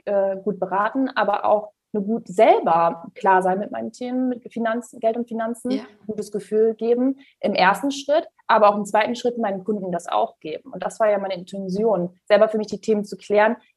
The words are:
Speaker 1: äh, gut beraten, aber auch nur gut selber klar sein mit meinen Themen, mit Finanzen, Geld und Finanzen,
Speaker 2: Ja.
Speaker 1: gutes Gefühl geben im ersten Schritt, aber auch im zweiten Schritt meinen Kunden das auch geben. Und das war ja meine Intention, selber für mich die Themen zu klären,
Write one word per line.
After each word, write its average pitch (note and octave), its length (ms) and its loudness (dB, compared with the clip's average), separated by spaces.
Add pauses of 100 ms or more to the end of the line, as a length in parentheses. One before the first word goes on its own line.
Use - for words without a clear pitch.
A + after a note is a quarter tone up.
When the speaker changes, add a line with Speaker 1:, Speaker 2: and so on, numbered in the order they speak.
Speaker 1:
äh, G3 320 0
gut F#3+ 220 -4
beraten, G#3 560 -2
aber G3+ 300 0
auch G#3+ 260 2 (220)
nur G#3 100 -2
gut A3 240 -4
selber F3+ 840 4
klar F#3 300 4
sein F#3 160 0
mit G#3 120 -6
meinen A3+ 200 -8
Themen, B3+ 360 -4
mit B3 240 -6
Finanzen, A#3 480 -4
Geld A3+ 160 0
und A#3+ 120 -6
Finanzen, A#3 440 -6
Speaker 2:
Ja. A#3+ 120 -4 (240)
Speaker 1:
gutes G#3 240 -8
Gefühl G#3+ 420 0
geben A#3+ 460 0 (200)
im G3+ 140 -2
ersten G3 380 2
Schritt, D4 360 -2 (200)
aber G#3+ 220 6
auch G#3 60 4
im G#3 100 -4
zweiten A3 300 0
Schritt A#3+ 220 -4
meinen G3 260 -4
Kunden F#3+ 280 -4
das E3+ 160 -6
auch - 320 -2
geben. - 340 -12
Und F#3 100 -10
das G#3 160 -6
war G#3+ 100 4
ja G3+ 100 2
meine F#3+ 160 -6
Intention, F#3+ 920 -2
selber G#3 240 4
für A3 80 -2
mich G#3+ 100 -4
die G#3 140 -8
Themen G#3 240 0
zu G3+ 100 -12
klären, G#3+ 420 2 (200)